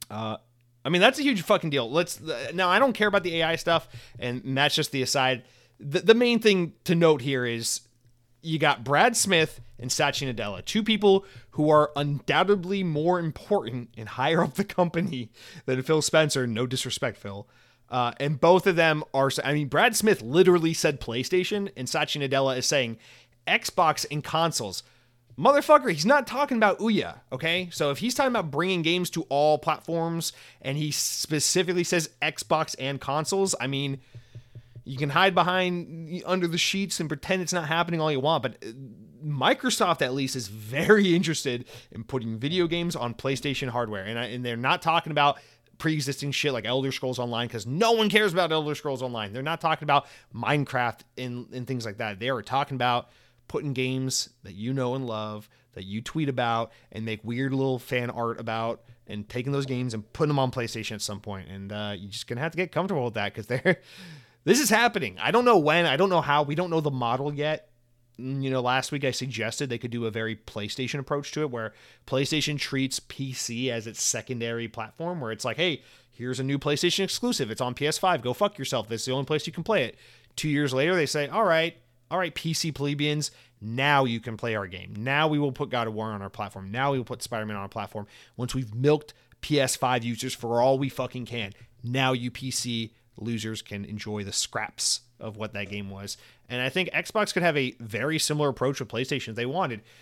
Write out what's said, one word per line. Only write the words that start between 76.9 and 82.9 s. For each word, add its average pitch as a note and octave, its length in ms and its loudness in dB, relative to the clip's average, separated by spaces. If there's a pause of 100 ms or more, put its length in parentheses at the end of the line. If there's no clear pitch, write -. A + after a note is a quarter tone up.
exclusive. F3+ 440 -2
It's A2 120 -6
on B2 120 -2
P C#3+ 140 -2
S D#3 100 0
five. F3 240 2
Go B2 120 -2
fuck G3+ 240 0
yourself. B2 320 -4
This A2+ 120 -4
is - 40 -8
the B2+ 80 -2
only C3+ 120 -2
place D#3 220 -2
you D#3+ 60 -10
can E3+ 100 -8
play F#3+ 220 2
it." - 120 -12 (380)
Two D#3 140 -2
years C#3+ 240 2
later, D3+ 200 2
they E3+ 120 2
say, C#3+ 240 -2
"All G#3 160 2
right, E3 320 2 (340)
all F3 80 0
right, E3+ 160 -2
P D#3+ 180 -4
C D#3 180 -2
plebeians, D3 600 -2 (300)